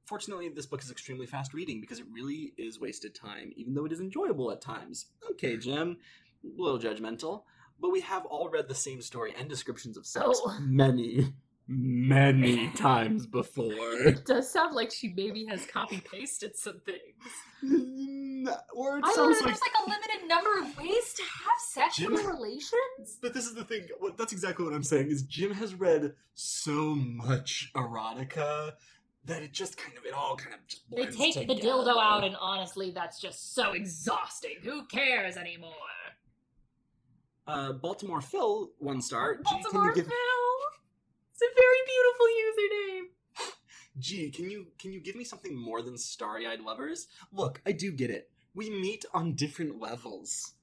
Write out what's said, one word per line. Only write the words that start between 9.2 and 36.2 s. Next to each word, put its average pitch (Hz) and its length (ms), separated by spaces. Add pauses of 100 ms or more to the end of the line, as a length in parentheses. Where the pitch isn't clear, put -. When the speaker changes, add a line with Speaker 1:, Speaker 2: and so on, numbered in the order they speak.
Speaker 1:
and 147 120
descriptions 120 480
of - 80
sex - 200
Speaker 2:
Oh. 240 360
Speaker 1:
many, 131 720 (320)
many 127 1040
<laughs> - 60
times 113 500
before." 117 720
Speaker 2:
It - 260
does 262 260
sound 330 240
like 226 180
she 196 220
maybe 208 300
has 214 220
copy-pasted - 920
some 185 300
things. 180 160 (600)
Speaker 1:
N-, 269 880 (260)
or 277 220
it 285 80
Speaker 2:
I - 40
don't 440 60
Speaker 1:
sounds - 280
Speaker 2:
know, 254 40
Speaker 1:
like - 120
Speaker 2:
there's, - 20
like, 466 260
a - 40
limited 415 360
number 370 340
of 285 180
ways 403 340
to 392 100
have 453 360 (100)
sexual 320 480
Speaker 1:
Jim 403 100
Speaker 2:
relations. 302 960
Speaker 1:
But 240 140
this 247 100
is 233 100
the 226 100
thing. 196 240 (100)
What, 190 180
that's 185 160
exactly 180 320
what 151 80
I'm 147 100
saying, 143 280
is 139 120
Jim 196 300
has 196 220
read 160 400 (180)
so 151 600
much 127 840
erotica 131 960 (520)
that 156 180
it 143 100
just - 240
kind - 220
of, - 80
it - 80
all 143 220
kind - 180
of - 120
just - 220
Speaker 2:
They 240 140
Speaker 1:
blends - 140
Speaker 2:
take 311 180 (140)
the 262 60
Speaker 1:
together. 208 140
Speaker 2:
dildo 247 340
out, 208 220
and 190 160
honestly, 190 520
that's 175 280
just - 340
so 240 180
exhausting. 170 920
Who 277 240
cares 220 500
anymore? 170 380 (1700)